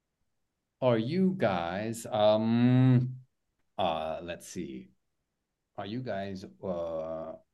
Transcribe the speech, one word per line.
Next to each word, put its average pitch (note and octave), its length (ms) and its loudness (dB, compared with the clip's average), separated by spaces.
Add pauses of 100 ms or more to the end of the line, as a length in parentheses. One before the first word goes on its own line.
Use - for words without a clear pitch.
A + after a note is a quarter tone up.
(800)
Are B2 180 4
you E3+ 380 0
guys, G#2 760 -2
um, B2 1080 4 (600)
uh, D#2+ 440 -4
let's E2+ 240 -12
see. C#2+ 440 -12 (880)
Are G2+ 100 -10
you A2 160 -8
guys, G2 420 -8 (180)
uh, D#2+ 680 -6 (220)